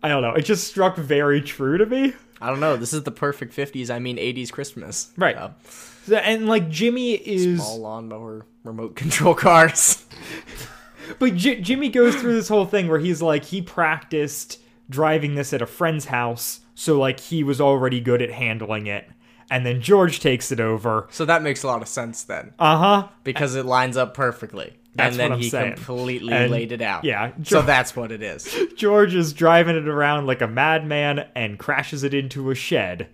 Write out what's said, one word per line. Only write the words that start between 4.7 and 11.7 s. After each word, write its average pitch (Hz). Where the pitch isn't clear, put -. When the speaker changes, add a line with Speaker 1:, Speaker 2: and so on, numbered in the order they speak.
Speaker 1:
Right. 170
Speaker 2:
So. -
Speaker 1:
So, 202
and, 220
like, 214
Jimmy 240
is 180
Speaker 2:
Small 110
lawnmower, 110
remote 113
<laughs> -
control 160
cars. -
Speaker 1:
But 247
J-, 226
Jimmy 262